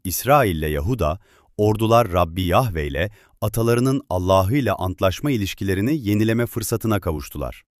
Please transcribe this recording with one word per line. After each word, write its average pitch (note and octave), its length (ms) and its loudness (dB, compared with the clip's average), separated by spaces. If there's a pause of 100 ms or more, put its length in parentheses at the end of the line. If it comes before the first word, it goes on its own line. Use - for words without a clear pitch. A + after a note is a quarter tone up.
İsrail A2 520 2
ile D#2 120 -4
Yahuda, D#2 520 -2 (380)
ordular A2 540 2
Rabbi F2 300 0
Yahve F2 460 0
ile D2+ 240 -4 (300)
atalarının A#2+ 680 0
Allah'ı F#2+ 460 2
ile B2 160 0
antlaşma F#2 600 -2
ilişkilerini G2+ 760 -2
yenileme A2 380 2
fırsatına A2 540 -4
kavuştular. D2 640 -8 (160)